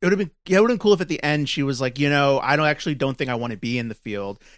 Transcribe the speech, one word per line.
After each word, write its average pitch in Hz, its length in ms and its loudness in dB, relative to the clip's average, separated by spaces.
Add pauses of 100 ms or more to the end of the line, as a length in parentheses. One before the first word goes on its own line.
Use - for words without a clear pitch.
It 180 40 0
would've 190 140 2
been, 180 120 -4 (140)
yeah, 185 120 2
it 202 40 6
would've 240 140 4
been 185 60 -6
cool 208 120 6
if 180 80 0
at 180 60 -6
the - 160 -6
end 147 240 0
she - 160 -2
was 139 160 -2
like, 131 180 -2
"You 143 120 2
know, 143 320 4
I 139 160 2
don't, 156 80 2
actually 151 300 -2
don't 135 220 -4
think 131 120 -4
I 123 60 -2
wanna 117 220 -6
be 120 200 -4
in 117 120 -4
the 110 60 -12
field." 101 440 -10 (180)